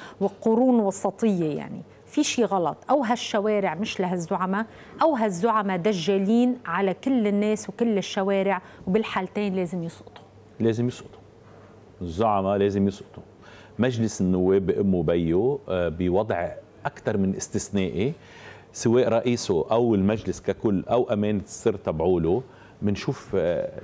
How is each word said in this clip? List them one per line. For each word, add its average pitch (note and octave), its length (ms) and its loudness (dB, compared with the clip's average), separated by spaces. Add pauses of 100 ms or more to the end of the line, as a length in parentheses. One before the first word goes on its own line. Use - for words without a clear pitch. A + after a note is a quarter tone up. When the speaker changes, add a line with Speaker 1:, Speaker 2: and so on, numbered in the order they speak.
(200)
Speaker 1:
وقرون A3+ 600 2
وسطية؟ G3 760 0
يعني - 260 -10 (240)
في D4 180 0
شي A#3+ 200 0
غلط، F3 320 0 (140)
أو C#4+ 120 4
هالشوارع G#3 720 0
مش G#3+ 260 -6
لهالزعماء، F#3 640 -2 (360)
أو D#4 120 4
هالزعماء G#3 640 0
دجالين G3+ 800 2 (100)
على F3+ 280 0
كل B3+ 320 0
الناس G#3 420 0
وكل A3 300 0
الشوارع، F#3+ 640 0 (240)
وبالحالتين G3 680 -2
لازم F3+ 280 -4
يسقطوا." - 420 -14 (360)
Speaker 2:
لازم A#2 280 0
يسقطوا. - 320 -12 (800)
الزعماء G2 540 0
لازم G2 320 2
يسقطوا. - 340 -10 (560)
مجلس A2+ 420 0
النواب F#2 460 2
بأم G2 280 2
وبيه، F2 640 2 (100)
آه، F2 200 0
بوضع F2+ 600 -2 (380)
أكثر - 300 -4
من F#2+ 200 0
استثنائي، G2+ 760 -4 (600)
سواء A#2 360 2
رئيسه A2+ 640 0
أو A#2 240 2
المجلس G2 460 0
ككل G2 500 0
أو A#2+ 220 2
أمانة G#2 280 0
السر - 340 -2
تبعوله، F2 680 0 (400)
منشوف، G#2 520 -4
آه، E2+ 360 0 (140)